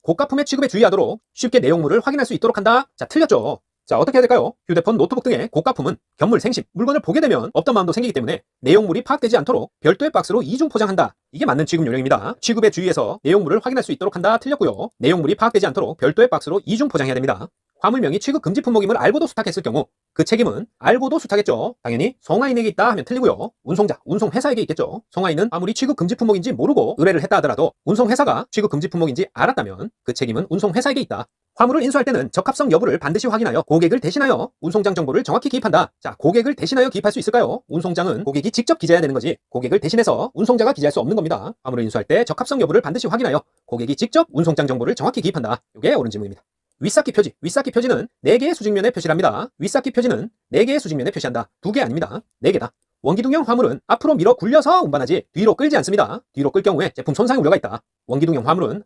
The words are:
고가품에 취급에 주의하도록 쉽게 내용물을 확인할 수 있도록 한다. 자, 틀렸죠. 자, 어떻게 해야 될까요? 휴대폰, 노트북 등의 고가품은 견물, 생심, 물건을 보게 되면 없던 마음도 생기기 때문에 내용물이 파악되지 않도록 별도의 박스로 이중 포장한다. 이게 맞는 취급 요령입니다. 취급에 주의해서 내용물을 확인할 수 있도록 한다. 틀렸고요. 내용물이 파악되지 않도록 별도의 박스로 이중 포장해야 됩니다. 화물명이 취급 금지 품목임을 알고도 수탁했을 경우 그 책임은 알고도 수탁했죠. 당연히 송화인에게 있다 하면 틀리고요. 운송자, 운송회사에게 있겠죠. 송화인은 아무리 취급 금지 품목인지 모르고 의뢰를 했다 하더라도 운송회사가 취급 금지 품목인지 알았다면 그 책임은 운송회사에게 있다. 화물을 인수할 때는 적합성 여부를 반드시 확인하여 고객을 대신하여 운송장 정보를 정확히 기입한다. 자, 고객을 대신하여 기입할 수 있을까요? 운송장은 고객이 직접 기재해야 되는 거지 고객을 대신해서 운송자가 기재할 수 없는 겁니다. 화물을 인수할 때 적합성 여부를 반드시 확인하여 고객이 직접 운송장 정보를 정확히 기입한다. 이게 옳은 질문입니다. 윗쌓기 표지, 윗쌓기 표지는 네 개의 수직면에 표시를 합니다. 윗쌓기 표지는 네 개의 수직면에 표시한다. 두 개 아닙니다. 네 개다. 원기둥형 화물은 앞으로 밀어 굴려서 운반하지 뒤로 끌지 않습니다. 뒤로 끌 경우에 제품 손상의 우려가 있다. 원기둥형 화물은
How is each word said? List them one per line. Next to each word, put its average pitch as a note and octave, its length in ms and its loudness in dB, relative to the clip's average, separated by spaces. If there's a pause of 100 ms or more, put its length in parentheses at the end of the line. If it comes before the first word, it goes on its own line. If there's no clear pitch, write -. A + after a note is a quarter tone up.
고가품에 E3 420 0
취급에 C4+ 240 -2
주의하도록 G3 540 0 (120)
쉽게 B3 260 0
내용물을 D#3+ 440 2
확인할 C#4 220 -2
수 - 80 -4
있도록 A3+ 240 -2
한다. A#3 400 2
자, - 80 -8
틀렸죠. C#3 540 0 (260)
자, - 120 0
어떻게 B3 200 2
해야 B3 40 8
될까요? A#3 320 2 (140)
휴대폰, F3 300 2
노트북 G#3+ 260 0
등의 F#3+ 240 0
고가품은 - 480 -2 (220)
견물, - 240 2
생심, G#3+ 320 -2
물건을 C4+ 260 0
보게 A#3 220 0
되면 F3 320 2
없던 E3 200 0
마음도 F#3 200 0
생기기 A#3 180 -2
때문에 C3+ 320 -4 (160)
내용물이 F#3+ 460 2
파악되지 A#3+ 320 0
않도록 - 420 -2
별도의 F3+ 320 2
박스로 G3 300 0
이중 B3+ 260 -2
포장한다. F#3+ 480 0 (160)
이게 C3 140 -4
맞는 D3 200 0
취급 E3 220 0
요령입니다. C3+ 540 0
취급에 A3 280 2
주의해서 E3 540 -2
내용물을 F3+ 400 2
확인할 B3+ 200 -2
수 - 100 -8
있도록 F#3 220 -4
한다. G3+ 220 2
틀렸고요. G#3 600 -2
내용물이 D#3 380 2
파악되지 A3 320 2
않도록 D#3 300 -4
별도의 A3 300 4
박스로 E3 380 -2
이중 A3+ 240 0
포장해야 C3+ 240 0
됩니다. C3 340 -2 (320)
화물명이 G3+ 400 0
취급 C#4 220 -4
금지 G3 200 -2
품목임을 A3 360 2
알고도 C#4 300 0
수탁했을 F#3+ 340 -6
경우 C3+ 240 -2 (280)
그 D#3+ 100 2
책임은 G3+ 420 0 (140)
알고도 B3 400 2
수탁했죠. G3 640 -2
당연히 B2+ 380 -2
송화인에게 A#3 480 0
있다 B3 200 2
하면 F#3+ 160 -2
틀리고요. A#3 460 -2 (120)
운송자, F3+ 400 -2
운송회사에게 G#3+ 600 -2
있겠죠. F3 480 -6
송화인은 F3+ 400 0
아무리 F3+ 240 -4
취급 C#4 200 -2
금지 F3 200 -2
품목인지 G#3+ 380 0
모르고 E3 440 0
의뢰를 E3+ 240 4
했다 F#3+ 160 0
하더라도 C#3+ 360 0 (120)
운송회사가 G#3+ 640 0
취급 G#3 220 -2
금지 D3+ 160 -2
품목인지 D#3+ 440 -2
알았다면 A#2+ 600 -2 (120)
그 C3 100 -4
책임은 A#2 360 -2
운송회사에게 G#3 520 0
있다. - 260 -8 (260)
화물을 B3+ 300 2
인수할 C4+ 200 2
때는 E3 280 -2
적합성 C4 400 0
여부를 F3 260 4
반드시 E3 300 -2
확인하여 G#3+ 340 0
고객을 E3 380 2
대신하여 B3 600 -2
운송장 F#3+ 360 0
정보를 E3 280 0
정확히 A3+ 260 -2
기입한다. G3+ 500 0
자, A2 180 -10
고객을 A#3 380 2
대신하여 C4 340 0
기입할 G3+ 220 -2
수 B3 80 -4
있을까요? - 480 0
운송장은 F3 560 -2
고객이 C#3+ 260 -2
직접 D#4+ 300 0
기재해야 E3+ 220 4
되는 C#3 120 0
거지 B2+ 240 -4 (120)
고객을 B2 300 -2
대신해서 D#3+ 540 0
운송자가 A3+ 400 2
기재할 D3 180 0
수 - 80 -2
없는 D3+ 160 -2
겁니다. D#3 380 -4 (100)
화물을 B2 200 -4
인수할 G#2+ 220 -4
때 G3+ 180 2
적합성 B3 380 -4
여부를 F3 200 2
반드시 B3+ 260 -4
확인하여 F#3+ 360 -2 (220)
고객이 A#2+ 300 -6
직접 D#4+ 360 0
운송장 D#3+ 340 0
정보를 C3 300 -2
정확히 - 260 -4
기입한다. A#2+ 400 -4 (160)
이게 E3+ 160 0
옳은 C3 160 0
질문입니다. G2+ 340 -10 (360)
윗쌓기 - 320 0
표지, G3+ 300 0
윗쌓기 G#3 300 -4
표지는 A#3+ 360 -2 (140)
네 - 160 4
개의 C#4+ 160 -2
수직면에 G#3 380 0
표시를 E3 200 -2
합니다. D#3+ 460 -2
윗쌓기 B3+ 320 -2
표지는 A3+ 400 -2 (200)
네 F3 140 4
개의 C4+ 160 0
수직면에 D#3 300 -4
표시한다. A#2+ 400 -6 (100)
두 F#3 120 -6
개 C4 100 0
아닙니다. C#3+ 400 -4 (180)
네 F#3 120 0
개다. A#2+ 200 -4 (300)
원기둥형 A#3+ 460 0
화물은 A#3+ 400 0
앞으로 D4 260 2
밀어 A#3 220 4
굴려서 C#4+ 480 2
운반하지 D3 400 -2 (100)
뒤로 G#3 220 2
끌지 D4 220 0
않습니다. F#3 440 0 (120)
뒤로 C#3 180 -2
끌 G3 100 0
경우에 F#3 340 0
제품 C3+ 200 -4
손상의 B3 260 2
우려가 D3 140 4
있다. A2 260 -4 (240)
원기둥형 C#3 420 -2
화물은 E3 380 0